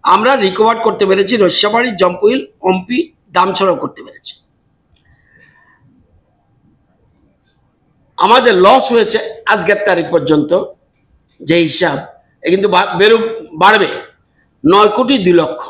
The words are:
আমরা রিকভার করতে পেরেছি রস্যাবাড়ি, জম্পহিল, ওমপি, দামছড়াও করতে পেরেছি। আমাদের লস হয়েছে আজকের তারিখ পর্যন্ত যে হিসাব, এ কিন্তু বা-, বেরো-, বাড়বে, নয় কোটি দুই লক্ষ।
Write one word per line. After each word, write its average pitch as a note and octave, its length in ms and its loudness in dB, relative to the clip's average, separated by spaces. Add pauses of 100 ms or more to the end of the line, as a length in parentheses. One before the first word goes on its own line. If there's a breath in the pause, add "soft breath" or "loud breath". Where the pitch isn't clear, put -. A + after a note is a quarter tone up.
আমরা A3 340 2
রিকভার A3 420 0
করতে G3+ 280 -2
পেরেছি G3 300 0
রস্যাবাড়ি, G#3+ 540 0 (100)
জম্পহিল, F#3+ 460 0 (160)
ওমপি, F#3 360 -2 (340)
দামছড়াও F#3+ 440 0
করতে - 260 -12
পেরেছি। - 320 -20 (3750 soft breath)
আমাদের A#3 380 2
লস A#3+ 380 4
হয়েছে A3 260 0 (280)
আজকের F#3 400 0
তারিখ E3+ 240 -2
পর্যন্ত D#3+ 540 0 (760)
যে D#3+ 160 0
হিসাব, D#3+ 420 0 (440)
এ - 80 -2
কিন্তু G3 180 0
বা-, F#3 300 0
বেরো-, A3+ 360 2 (180)
বাড়বে, F3+ 380 2 (840)
নয় G#3 160 4
কোটি A#3+ 300 0
দুই F#3 140 0
লক্ষ। E3 380 0